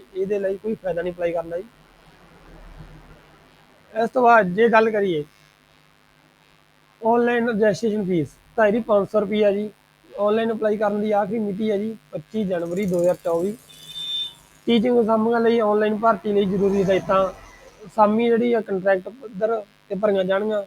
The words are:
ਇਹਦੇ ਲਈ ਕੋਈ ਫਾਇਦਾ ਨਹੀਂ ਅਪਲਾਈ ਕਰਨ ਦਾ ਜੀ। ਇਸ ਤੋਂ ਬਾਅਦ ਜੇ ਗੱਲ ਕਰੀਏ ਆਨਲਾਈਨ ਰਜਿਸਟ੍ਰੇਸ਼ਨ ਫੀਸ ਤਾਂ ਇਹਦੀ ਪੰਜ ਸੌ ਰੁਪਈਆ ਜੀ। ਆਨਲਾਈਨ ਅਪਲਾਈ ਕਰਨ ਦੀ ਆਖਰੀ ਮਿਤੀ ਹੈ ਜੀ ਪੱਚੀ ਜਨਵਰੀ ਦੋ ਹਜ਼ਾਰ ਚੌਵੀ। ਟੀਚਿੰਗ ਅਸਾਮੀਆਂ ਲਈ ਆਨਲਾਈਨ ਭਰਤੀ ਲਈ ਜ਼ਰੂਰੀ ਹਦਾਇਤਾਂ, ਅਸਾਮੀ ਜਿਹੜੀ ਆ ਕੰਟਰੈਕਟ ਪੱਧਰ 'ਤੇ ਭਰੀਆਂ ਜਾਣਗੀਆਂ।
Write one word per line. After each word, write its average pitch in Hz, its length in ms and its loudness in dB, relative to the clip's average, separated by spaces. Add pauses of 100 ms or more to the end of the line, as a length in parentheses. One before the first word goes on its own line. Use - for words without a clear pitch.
(160)
ਇਹਦੇ 196 240 -2
ਲਈ 196 180 -4
ਕੋਈ 214 180 -6
ਫਾਇਦਾ 175 260 -6
ਨਹੀਂ 180 120 -6
ਅਪਲਾਈ 175 180 -4
ਕਰਨ 165 180 -6
ਦਾ 170 80 -6
ਜੀ। 196 60 -10 (2250)
ਇਸ 220 160 -2
ਤੋਂ 254 140 0
ਬਾਅਦ 220 300 6
ਜੇ 220 160 4
ਗੱਲ 220 220 4
ਕਰੀਏ 190 320 -2 (1800)
ਆਨਲਾਈਨ 240 480 2
ਰਜਿਸਟ੍ਰੇਸ਼ਨ 214 560 0
ਫੀਸ 170 220 0 (300)
ਤਾਂ 165 100 4
ਇਹਦੀ 233 140 2
ਪੰਜ 208 280 2
ਸੌ 214 100 0
ਰੁਪਈਆ 202 320 2
ਜੀ। 208 180 -4 (400)
ਆਨਲਾਈਨ 220 440 0
ਅਪਲਾਈ 214 240 -2
ਕਰਨ 208 240 -2
ਦੀ 214 100 -2
ਆਖਰੀ 208 280 -2
ਮਿਤੀ 208 320 -4
ਹੈ 196 60 0
ਜੀ 214 180 -6 (160)
ਪੱਚੀ 208 340 -8
ਜਨਵਰੀ 175 400 -4
ਦੋ 180 140 0
ਹਜ਼ਾਰ 175 240 2
ਚੌਵੀ। 175 320 -2 (1120)
ਟੀਚਿੰਗ 240 340 2
ਅਸਾਮੀਆਂ 226 380 0
ਲਈ 226 200 2
ਆਨਲਾਈਨ 214 380 0
ਭਰਤੀ 214 360 0
ਲਈ 202 120 2
ਜ਼ਰੂਰੀ 196 380 0
ਹਦਾਇਤਾਂ, 190 400 2 (640)
ਅਸਾਮੀ 220 440 2
ਜਿਹੜੀ 233 240 2
ਆ 220 80 0
ਕੰਟਰੈਕਟ 196 500 -2
ਪੱਧਰ 214 440 -4
'ਤੇ 202 400 -10
ਭਰੀਆਂ 196 280 2
ਜਾਣਗੀਆਂ। 202 440 -2